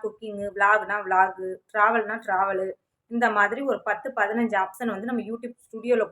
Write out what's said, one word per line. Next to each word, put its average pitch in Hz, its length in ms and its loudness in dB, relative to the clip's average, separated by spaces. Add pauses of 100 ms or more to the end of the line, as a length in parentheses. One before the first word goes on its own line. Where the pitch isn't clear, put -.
குக்கிங், 208 360 -10 (160)
விளாக்னா 202 500 2
விளாக், 185 360 2 (300)
டிராவல்னா 214 440 2 (100)
டிராவல், 190 380 0 (460)
இந்த 233 160 2 (140)
மாதிரி 214 220 2 (100)
ஒரு 202 80 -4 (100)
பத்து, 202 180 -4 (120)
பதினஞ்சு 214 440 0
ஆப்ஷன் 214 300 -4
வந்து 208 180 -8
நம்ம 220 180 -2
YouTube 233 260 -10 (100)
ஸ்டுடியோல 226 460 0